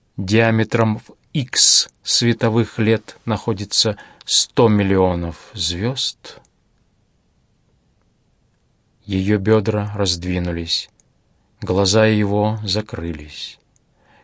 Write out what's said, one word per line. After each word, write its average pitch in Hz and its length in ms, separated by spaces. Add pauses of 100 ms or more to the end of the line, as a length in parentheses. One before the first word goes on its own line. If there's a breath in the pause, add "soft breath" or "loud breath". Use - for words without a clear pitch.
(180)
диаметром 110 800
в - 160 (180)
икс - 560 (140)
световых 117 760
лет 110 460
находится 104 720 (260 loud breath)
сто - 440
миллионов 92 840
звезд, - 840 (2750)
ее 98 340
бедра 104 580
раздвинулись, 87 920 (720)
глаза 98 440
его 107 580
закрылись. 85 960 (640 soft breath)